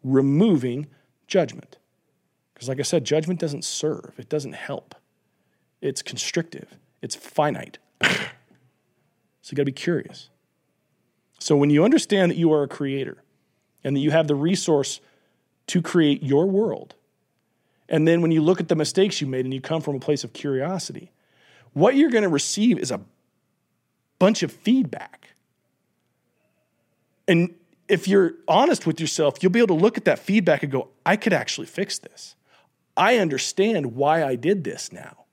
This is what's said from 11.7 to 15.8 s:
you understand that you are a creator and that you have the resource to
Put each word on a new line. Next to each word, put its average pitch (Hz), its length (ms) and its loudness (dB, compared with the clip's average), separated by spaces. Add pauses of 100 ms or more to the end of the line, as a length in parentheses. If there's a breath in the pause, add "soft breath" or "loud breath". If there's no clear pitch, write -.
you 147 120 6
understand 208 460 4
that - 60 -2
you 170 180 2
are 151 80 4
a 139 60 -2
creator 139 560 -8 (600)
and 139 120 -2
that 139 60 2
you 147 100 2
have 160 160 2
the 147 80 2
resource 156 640 0 (680)
to 180 140 0